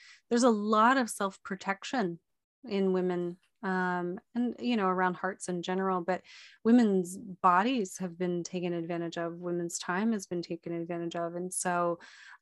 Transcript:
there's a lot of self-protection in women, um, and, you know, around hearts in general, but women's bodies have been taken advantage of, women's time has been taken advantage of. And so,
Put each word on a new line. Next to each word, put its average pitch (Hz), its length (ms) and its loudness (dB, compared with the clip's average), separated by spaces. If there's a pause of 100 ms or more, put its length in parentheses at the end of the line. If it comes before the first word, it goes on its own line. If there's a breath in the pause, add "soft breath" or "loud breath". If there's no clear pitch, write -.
(300 soft breath)
there's 233 140 4
a 247 60 8
lot 214 460 4
of 240 140 0
self-protection 190 1080 -4 (500)
in 196 240 2
women, 180 460 0 (240)
um, 180 580 -2 (140)
and, 240 260 -2
you 240 160 0
know, 196 100 2
around 185 280 2
hearts - 340 -6
in 180 140 -2
general, 185 400 0
but 180 200 -2 (420 loud breath)
women's 202 520 4
bodies 196 840 2
have 180 200 -6
been 175 260 -2
taken 175 280 -4
advantage 170 440 -4
of, 170 240 -4
women's 175 380 -4
time 202 340 0
has 202 140 -4
been 175 160 -4
taken 170 300 -8
advantage 170 440 -6
of. 170 200 -4
And 180 180 -6
so, 175 440 0 (440 loud breath)